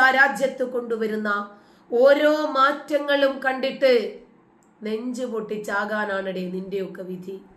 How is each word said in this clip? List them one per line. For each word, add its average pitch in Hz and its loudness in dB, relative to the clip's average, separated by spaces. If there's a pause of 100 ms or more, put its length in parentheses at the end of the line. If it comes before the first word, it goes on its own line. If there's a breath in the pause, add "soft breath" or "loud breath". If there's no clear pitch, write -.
ആ - 6 (140)
രാജ്യത്ത് 269 0 (100)
കൊണ്ടുവരുന്ന 220 -4 (600 loud breath)
ഓരോ 285 6 (240)
മാറ്റങ്ങളും 277 2 (120)
കണ്ടിട്ട് 262 2 (880)
നെഞ്ചു 240 -6
പൊട്ടിച്ചാകാനാണടേ 208 -4 (120)
നിന്റെയൊക്കെ 185 -8
വിധി, 190 -12 (200)